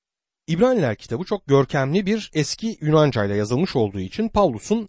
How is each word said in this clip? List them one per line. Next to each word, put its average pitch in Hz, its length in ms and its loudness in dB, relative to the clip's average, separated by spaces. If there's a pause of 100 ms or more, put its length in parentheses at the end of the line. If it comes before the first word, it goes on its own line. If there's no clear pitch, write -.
(460)
İbraniler 165 500 0
kitabı 127 280 -8
çok - 220 -8
görkemli 139 600 2
bir 208 280 -4
eski 156 460 -4
Yunanca 151 440 4
ile 101 120 -2
yazılmış 123 400 -2
olduğu 104 240 -2
için 143 280 -4
Pavlus'un 202 600 0